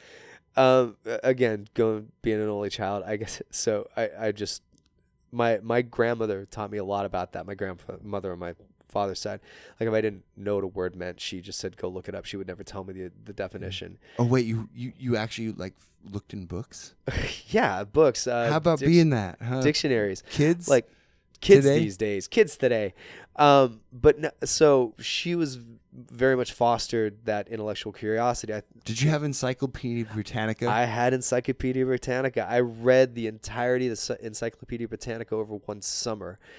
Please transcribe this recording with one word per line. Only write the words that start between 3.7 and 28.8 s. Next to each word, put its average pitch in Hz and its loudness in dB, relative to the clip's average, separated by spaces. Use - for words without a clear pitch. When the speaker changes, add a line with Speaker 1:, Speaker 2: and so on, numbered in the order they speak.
Speaker 1:
I, 113 -2
I 107 -2
just, 101 -6
my, 117 2
my 117 0
grandmother 113 -2
taught 104 -8
me 104 -6
a 98 -6
lot 101 -2
about 90 -6
that. 87 -10
My 98 -10
grandmother 95 -8
on 87 -10
my 85 -10
father's 98 -4
side, 101 -8
like, 113 -2
if 110 0
I 110 2
didn't 104 -4
know 101 -2
what 98 -2
a - -4
word 90 -6
meant, 90 -10
she 92 -10
just 90 -12
said, 92 -8
"Go - -8
look 92 -12
it 95 -8
up." - -12
She - -10
would 95 -10
never 90 -12
tell 98 -12
me 95 -14
the, 92 -12
the 107 -16
definition. 92 -10
Speaker 2:
Oh 120 4
wait, 123 4
you, 113 -4
you, 120 -10
you 120 -2
actually, 110 -4
like, 92 -10
looked 101 -10
in 95 -10
books? - -12
Speaker 1:
<laughs> - -4
Yeah, 104 0
books. 131 2
Uh, 120 0
Speaker 2:
How 151 2
about 160 2
Speaker 1:
dic-, 139 2
Speaker 2:
being 165 8
that, 104 -2
huh? 127 -4
Speaker 1:
dictionaries. 123 0
Speaker 2:
Kids? 165 2
Speaker 1:
Like, 127 4
kids 139 8
Speaker 2:
Today? 139 6
Speaker 1:
these 104 -2
days, 104 -4
kids - 2
today. 110 0
Um, 139 6
but 139 6
no, 151 -4
so 135 4
she - -4
was 135 -2
very 127 4
much 123 -2
fostered 113 0
that 104 -2
intellectual 107 -6
curiosity. 110 -2
I 104 -8